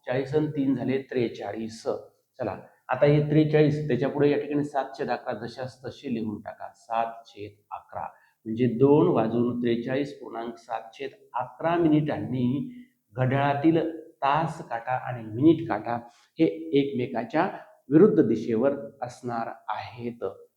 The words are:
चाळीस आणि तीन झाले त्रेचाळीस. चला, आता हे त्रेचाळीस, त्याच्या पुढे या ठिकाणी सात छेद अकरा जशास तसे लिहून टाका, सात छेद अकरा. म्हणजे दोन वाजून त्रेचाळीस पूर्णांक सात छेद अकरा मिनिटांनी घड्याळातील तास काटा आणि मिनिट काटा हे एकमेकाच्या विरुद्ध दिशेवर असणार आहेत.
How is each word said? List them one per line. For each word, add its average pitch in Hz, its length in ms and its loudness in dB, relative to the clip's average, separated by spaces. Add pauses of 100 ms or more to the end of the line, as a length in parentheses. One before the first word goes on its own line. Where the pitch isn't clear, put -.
चाळीस 135 280 -2
आणि 151 120 4
तीन 139 280 0
झाले 120 240 0
त्रेचाळीस. 113 840 -4 (560)
चला, 101 180 -4 (320)
आता 131 180 4
हे 147 240 4
त्रेचाळीस, 151 580 4
त्याच्या 127 200 0
पुढे 143 220 2
या 139 80 2
ठिकाणी 147 260 -2
सात 139 200 -4 (140)
छेद 131 120 -4
अकरा 117 360 -6
जशास 127 380 -12
तसे 123 300 -8
लिहून 107 260 -4
टाका, - 340 -14
सात 113 380 -4 (140)
छेद 104 240 -14 (200)
अकरा. - 360 -12 (380)
म्हणजे 113 220 0
दोन 143 420 6
वाजून 120 540 0
त्रेचाळीस 131 580 -2
पूर्णांक 117 360 -12
सात 117 240 -10 (120)
छेद 135 180 -12 (240)
अकरा 147 420 -2
मिनिटांनी 131 1000 0 (420)
घड्याळातील 139 600 2 (320)
तास 156 580 -2
काटा 117 240 -6
आणि 127 300 -6
मिनिट 120 460 2
काटा 110 260 -4 (440)
हे 160 60 4 (340)
एकमेकाच्या 123 680 0 (400)
विरुद्ध 160 340 6
दिशेवर 117 500 0 (300)
असणार 117 460 -8 (200)
आहेत. 113 560 -8 (320)